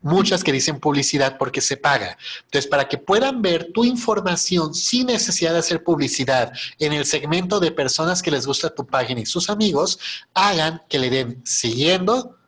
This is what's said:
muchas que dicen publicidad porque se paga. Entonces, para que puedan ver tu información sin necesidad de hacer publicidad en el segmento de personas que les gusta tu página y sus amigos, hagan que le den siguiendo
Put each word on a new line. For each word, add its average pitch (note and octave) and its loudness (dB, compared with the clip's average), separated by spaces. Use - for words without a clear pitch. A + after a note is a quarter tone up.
muchas F#3 2
que D#3 2
dicen C#3 0
publicidad C#3 2
porque C3+ -2
se C#3 -2
paga. B2 0
Entonces, C#3 -2
para C#3 2
que C#3 -4
puedan A#3+ 0
ver E3+ 0
tu A3+ 4
información F#3 0
sin B3+ 0
necesidad F#3 0
de E3+ 4
hacer E3 -2
publicidad C3 0
en D3+ 0
el D3 0
segmento F3 0
de D#3+ 2
personas D#3+ 0
que - -2
les C3+ 0
gusta C#3 -2
tu A#2+ -6
página B2+ -2
y G#2+ -6
sus - -4
amigos, G3 0
hagan E3 2
que C#3+ 0
le B2+ 2
den B2 -2
siguiendo F#3 0